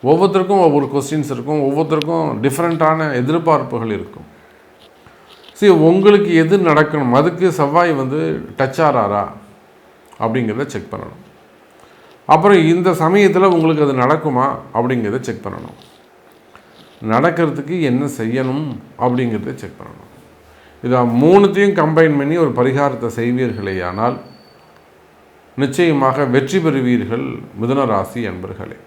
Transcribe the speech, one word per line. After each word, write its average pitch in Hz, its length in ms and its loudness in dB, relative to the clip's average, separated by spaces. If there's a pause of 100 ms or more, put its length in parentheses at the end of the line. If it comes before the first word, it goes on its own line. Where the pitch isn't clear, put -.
(100)
ஒவ்வொருத்தருக்கும் 185 560 2
ஒவ்வொரு 143 260 2
கொஸ்டின்ஸ் 139 420 -4
இருக்கும், 143 320 -4
ஒவ்வொருத்தருக்கும் 156 640 -2 (160)
டிஃப்ரெண்ட்டான 160 640 0 (120)
எதிர்பார்ப்புகள் 131 760 -2
இருக்கும். 80 320 -14 (1300)
சரி, 202 140 6 (160)
உங்களுக்கு 196 420 4 (120)
எது 175 160 2 (100)
நடக்கணும், 151 520 2
அதுக்கு 170 260 0 (120)
செவ்வாய் 160 420 2
வந்து 135 200 -4 (400)
டச் 131 260 -2
ஆறாரா 104 380 0 (1000)
அப்படிங்கிறத 117 520 -4
செக் - 180 -10
பண்ணணும். - 300 -14 (1120)
அப்புறம் 180 280 6 (100)
இந்த 180 160 2 (140)
சமயத்துல 185 540 4
உங்களுக்கு 160 320 2
அது 135 160 0
நடக்குமா 139 420 0 (300)
அப்படிங்கிறத 120 520 -2
செக் 107 180 -8
பண்ணணும். 87 320 -14 (1300)
நடக்கிறதுக்கு 156 640 0 (140)
என்ன 131 140 0 (160)
செய்யணும் 131 460 -4 (380)
அப்படிங்கிறத 123 480 -2 (120)
செக் 87 180 -16
பண்ணணும். - 280 -20 (760)
இதை 123 160 2 (160)
மூணுத்தையும் 190 640 4
கம்பைன் 156 400 2
பண்ணி 156 240 -2
ஒரு 127 60 -2 (100)
பரிகாரத்தை 127 480 0 (100)
செய்வீர்களேயானால் 107 1000 -4 (1400)
நிச்சயமாக 139 600 0 (100)
வெற்றி 139 300 0
பெறுவீர்கள் 123 600 -2 (360)
மிதுன 131 320 0
ராசி 98 280 -4 (100)
அன்பர்களே. 95 460 -12 (100)